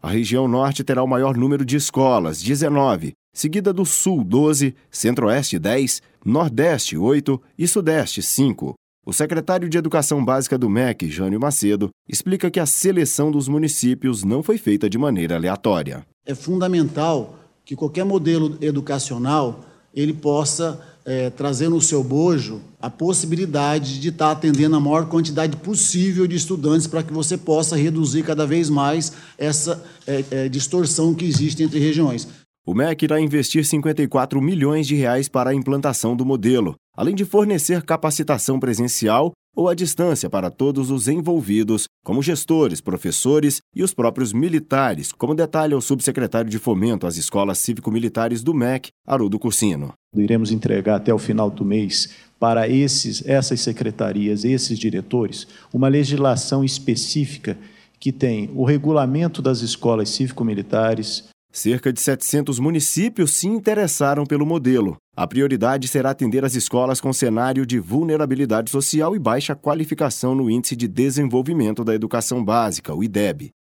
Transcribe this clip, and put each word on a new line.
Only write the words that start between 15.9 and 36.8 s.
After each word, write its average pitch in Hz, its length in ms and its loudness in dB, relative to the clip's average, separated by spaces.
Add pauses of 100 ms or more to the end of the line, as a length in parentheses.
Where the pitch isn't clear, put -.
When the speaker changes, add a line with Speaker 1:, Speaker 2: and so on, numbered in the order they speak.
Speaker 2:
É 139 100 -6
fundamental 160 1000 -2 (260)
que 139 120 -12
qualquer 156 280 -4
modelo 160 560 0
educacional, 139 1040 -2 (300)
ele 151 200 -2
possa, 151 680 -2 (240)
eh, 127 240 -2
trazer 143 400 -2
no 165 100 2
seu 139 240 2
bojo 131 560 0 (220)
a 120 80 -6
possibilidade 151 1120 -2
de 156 120 -4
tá 156 200 2
atendendo 156 440 2
a 151 40 4
maior 151 280 2
quantidade 160 500 -2
possível 185 680 0
de 175 80 -2
estudantes 160 520 0
para 160 160 -4
que 156 100 -8
você 156 240 -2
possa 160 400 0
reduzir 156 460 0
cada 156 220 0
vez 156 240 0
mais 147 440 0 (240)
essa, 165 440 -2 (260)
eh, 135 240 -2
eh, 131 180 -2
distorção 160 640 0
que 160 100 -2
existe 156 400 0
entre 151 160 0
regiões. 147 480 0 (380)
Speaker 1:
O 87 80 -4
mec 151 300 0
irá 151 180 2
investir 151 440 2
cinquenta 151 360 0
e 139 60 2
quatro 135 340 0
milhões 151 460 0
de 147 80 0
reais 135 340 0
para 127 220 0
a 139 40 2
implantação 135 600 0
do 127 100 0
modelo, 120 500 2 (220)